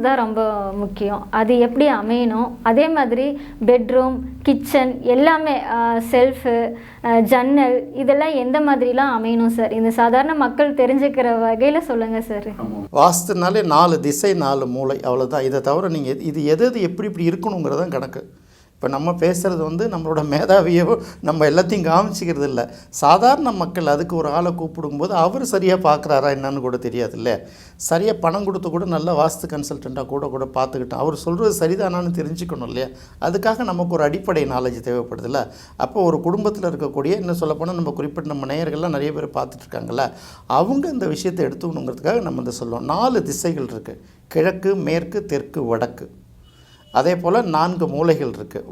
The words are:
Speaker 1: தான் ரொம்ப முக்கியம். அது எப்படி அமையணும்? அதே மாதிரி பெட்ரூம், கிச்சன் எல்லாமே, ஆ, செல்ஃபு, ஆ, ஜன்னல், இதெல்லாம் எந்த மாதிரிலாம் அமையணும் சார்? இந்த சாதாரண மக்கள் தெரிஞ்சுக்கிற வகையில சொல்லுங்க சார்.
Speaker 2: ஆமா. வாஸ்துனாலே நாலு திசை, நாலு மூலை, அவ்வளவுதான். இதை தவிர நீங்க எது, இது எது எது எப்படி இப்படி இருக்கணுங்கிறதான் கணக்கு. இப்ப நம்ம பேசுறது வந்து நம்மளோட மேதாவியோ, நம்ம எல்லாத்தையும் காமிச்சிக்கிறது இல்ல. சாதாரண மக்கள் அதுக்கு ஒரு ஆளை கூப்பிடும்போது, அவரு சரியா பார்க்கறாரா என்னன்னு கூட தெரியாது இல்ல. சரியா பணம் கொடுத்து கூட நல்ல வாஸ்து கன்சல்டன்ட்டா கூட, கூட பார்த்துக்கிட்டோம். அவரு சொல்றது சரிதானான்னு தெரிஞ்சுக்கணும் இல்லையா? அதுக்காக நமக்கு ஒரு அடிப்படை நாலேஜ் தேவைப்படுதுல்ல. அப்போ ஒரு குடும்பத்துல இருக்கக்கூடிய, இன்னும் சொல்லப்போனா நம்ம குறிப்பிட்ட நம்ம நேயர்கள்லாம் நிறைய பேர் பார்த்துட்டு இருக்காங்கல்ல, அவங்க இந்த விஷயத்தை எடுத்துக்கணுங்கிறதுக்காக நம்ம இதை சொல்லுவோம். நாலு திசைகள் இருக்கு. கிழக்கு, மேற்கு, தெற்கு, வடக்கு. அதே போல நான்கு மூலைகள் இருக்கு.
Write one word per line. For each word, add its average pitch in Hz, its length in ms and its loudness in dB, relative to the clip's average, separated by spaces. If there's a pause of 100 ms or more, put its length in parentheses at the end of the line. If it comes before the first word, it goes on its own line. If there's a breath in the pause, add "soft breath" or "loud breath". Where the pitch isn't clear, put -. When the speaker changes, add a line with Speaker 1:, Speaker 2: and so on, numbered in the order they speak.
Speaker 1:
தான் 269 140 2
ரொம்ப 220 240 -2 (320)
முக்கியம். 202 580 -4
அது 220 280 4
எப்படி 240 340 4
அமையணும்? 233 580 0 (120)
அதே 233 260 4
மாதிரி 262 360 0 (420 loud breath)
பெட்ரூம், 247 500 4 (260)
கிச்சன் 262 580 2
எல்லாமே, 302 540 4 (100)
ஆ, 233 140 -2 (320)
செல்ஃபு, 254 440 4 (500 loud breath)
ஆ, 233 140 4
ஜன்னல், 254 580 6 (180)
இதெல்லாம் 285 400 2
எந்த 262 260 2
மாதிரிலாம் 262 560 2
அமையணும் 233 400 2
சார்? 226 160 2
இந்த 226 180 2
சாதாரண 240 440 4
மக்கள் 285 400 2
தெரிஞ்சுக்கிற 262 640 2
வகையில 226 420 2
சொல்லுங்க 226 400 -2
சார். 214 260 -6
Speaker 2:
ஆமா. 110 340 -8 (120)
வாஸ்துனாலே 175 720 4
நாலு 165 360 4
திசை, 147 340 2
நாலு 139 320 0
மூலை, 131 360 -2
அவ்வளவுதான். 127 400 0
இதை 131 180 0
தவிர 147 280 0
நீங்க 156 200 -4
எது, 135 160 -6
இது 156 200 -4
எது 156 200 4
எது 240 160 0
எப்படி 175 280 -2
இப்படி 170 200 -2
இருக்கணுங்கிறதான் 175 680 -2
கணக்கு. 131 260 -8 (600 soft breath)
இப்ப 131 100 -2
நம்ம 147 180 -2
பேசுறது 175 460 0
வந்து 160 320 -2
நம்மளோட 160 300 -2
மேதாவியோ, 170 840 4 (180 loud breath)
நம்ம 156 260 2
எல்லாத்தையும் 175 380 2
காமிச்சிக்கிறது 170 580 0
இல்ல. 127 320 -2 (140)
சாதாரண 240 640 4
மக்கள் 180 340 -4
அதுக்கு 165 300 0
ஒரு 156 120 -2
ஆளை 170 240 0
கூப்பிடும்போது, 160 560 -6
அவரு 202 380 0
சரியா 185 280 2
பார்க்கறாரா 151 540 2
என்னன்னு 139 320 -2
கூட 123 160 -2
தெரியாது 120 400 -4
இல்ல. 113 300 -2 (300 loud breath)
சரியா 190 440 0
பணம் 175 240 -2
கொடுத்து 190 260 -4
கூட 170 140 -4
நல்ல 160 420 0
வாஸ்து 160 200 -6
கன்சல்டன்ட்டா 139 600 -8
கூட, 143 200 -6
கூட 131 180 -6
பார்த்துக்கிட்டோம். 131 500 -4
அவரு 143 220 -2
சொல்றது 175 520 0
சரிதானான்னு 180 420 -2
தெரிஞ்சுக்கணும் 165 560 -6
இல்லையா? 123 220 -6 (320 loud breath)
அதுக்காக 220 440 0
நமக்கு 175 300 -2
ஒரு 156 80 0
அடிப்படை 151 420 0
நாலேஜ் 123 640 -2
தேவைப்படுதுல்ல. 120 420 -6 (280 loud breath)
அப்போ - 260 -2
ஒரு 165 140 4
குடும்பத்துல 202 460 -2
இருக்கக்கூடிய, 147 560 -2
இன்னும் 175 200 -4
சொல்லப்போனா 160 360 -4
நம்ம 170 160 -4
குறிப்பிட்ட 147 440 -8
நம்ம 135 200 -6
நேயர்கள்லாம் 156 340 -4
நிறைய 147 240 -2
பேர் 147 140 -6
பார்த்துட்டு 131 440 -8
இருக்காங்கல்ல, 117 420 -4 (340 loud breath)
அவங்க 226 420 0
இந்த 254 180 -4
விஷயத்தை 160 400 -2
எடுத்துக்கணுங்கிறதுக்காக 143 760 -4
நம்ம 131 200 -6
இதை 123 120 -6
சொல்லுவோம். 117 320 -8
நாலு 202 380 0
திசைகள் 147 420 -4
இருக்கு. 113 360 -12 (280 soft breath)
கிழக்கு, 185 460 0
மேற்கு, 170 500 -4
தெற்கு, 143 400 -6
வடக்கு. 117 460 -4 (840 soft breath)
அதே 147 240 2
போல 180 260 0
நான்கு 170 440 0
மூலைகள் 143 420 0
இருக்கு. 101 420 -10